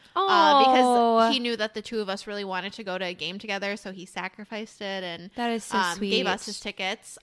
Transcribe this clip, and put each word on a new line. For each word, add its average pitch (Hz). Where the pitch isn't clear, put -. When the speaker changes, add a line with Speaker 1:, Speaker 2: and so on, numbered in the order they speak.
Speaker 1:
uh, 359
Speaker 2:
Oh. 339
Speaker 1:
because 240
he 262
knew 240
that 214
the 220
two 226
of 208
us 196
really 202
wanted 185
to 226
go 185
to 185
a 175
game 175
together, 202
so 196
he 190
sacrificed 208
it 196
and, 170
Speaker 2:
That 240
is 226
so 196
Speaker 1:
um, 180
gave 202
us 190
Speaker 2:
sweet. 214
Speaker 1:
his -
tickets. 202